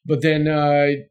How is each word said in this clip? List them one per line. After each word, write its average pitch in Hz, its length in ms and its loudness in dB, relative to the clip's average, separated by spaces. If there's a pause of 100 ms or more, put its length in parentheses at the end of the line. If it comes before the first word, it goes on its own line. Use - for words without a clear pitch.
But 156 160 -2
then, 156 260 0
uh, 147 420 2 (220)